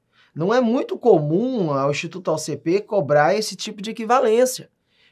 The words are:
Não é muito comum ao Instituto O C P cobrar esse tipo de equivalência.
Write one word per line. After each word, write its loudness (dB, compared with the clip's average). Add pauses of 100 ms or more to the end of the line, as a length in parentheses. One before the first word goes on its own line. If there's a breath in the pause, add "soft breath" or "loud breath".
(340)
Não -2
é 2
muito -2
comum 2
ao 0
Instituto -6
O 0
C -8
P -2
cobrar 2
esse -6
tipo -12
de -8
equivalência. 0 (420)